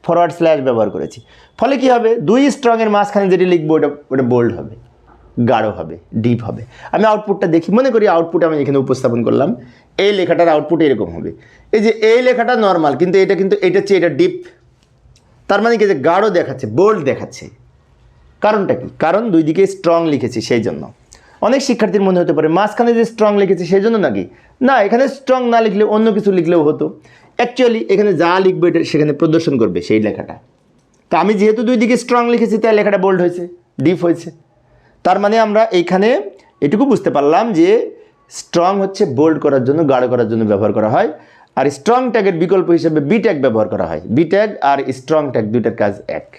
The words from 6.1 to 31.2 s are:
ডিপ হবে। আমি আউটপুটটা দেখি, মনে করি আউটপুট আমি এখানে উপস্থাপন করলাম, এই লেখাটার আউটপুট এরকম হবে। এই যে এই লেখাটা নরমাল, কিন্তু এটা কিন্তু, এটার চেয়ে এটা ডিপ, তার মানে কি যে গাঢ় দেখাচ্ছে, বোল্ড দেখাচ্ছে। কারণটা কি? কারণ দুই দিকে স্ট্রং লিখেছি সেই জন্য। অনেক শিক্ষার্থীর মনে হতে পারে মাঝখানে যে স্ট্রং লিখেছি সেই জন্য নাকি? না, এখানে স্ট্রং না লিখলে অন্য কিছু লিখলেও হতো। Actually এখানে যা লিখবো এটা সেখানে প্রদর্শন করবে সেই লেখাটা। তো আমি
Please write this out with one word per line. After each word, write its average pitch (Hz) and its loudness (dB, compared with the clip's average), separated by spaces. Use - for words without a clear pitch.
ডিপ 113 -2
হবে। - -10
আমি 196 0
আউটপুটটা 214 0
দেখি, 165 0
মনে 262 2
করি 214 2
আউটপুট 170 0
আমি 156 0
এখানে 139 0
উপস্থাপন 123 -2
করলাম, 123 0
এই 202 0
লেখাটার 170 0
আউটপুট 156 0
এরকম 107 0
হবে। 82 -10
এই 220 2
যে 214 2
এই 220 2
লেখাটা 240 0
নরমাল, 175 2
কিন্তু 180 2
এটা 190 2
কিন্তু, 190 0
এটার 185 0
চেয়ে 196 2
এটা 170 2
ডিপ, 147 -2
তার 202 0
মানে 233 2
কি 208 2
যে 196 2
গাঢ় 170 2
দেখাচ্ছে, 131 -4
বোল্ড 175 0
দেখাচ্ছে। - -6
কারণটা 202 0
কি? - -8
কারণ 196 -2
দুই 165 2
দিকে 165 2
স্ট্রং 170 0
লিখেছি 123 -2
সেই 120 0
জন্য। 80 -8
অনেক 247 0
শিক্ষার্থীর 208 0
মনে 185 2
হতে 175 0
পারে 156 0
মাঝখানে 214 0
যে 226 2
স্ট্রং 208 0
লিখেছি 180 0
সেই 196 2
জন্য 226 0
নাকি? 101 -2
না, 254 2
এখানে 240 2
স্ট্রং 254 -2
না 233 2
লিখলে 214 0
অন্য 214 2
কিছু 196 0
লিখলেও 170 2
হতো। 151 -2
Actually 233 0
এখানে 202 2
যা 175 2
লিখবো 185 2
এটা 165 0
সেখানে 151 0
প্রদর্শন 160 0
করবে 92 0
সেই 110 0
লেখাটা। 98 -6
তো 165 0
আমি 190 2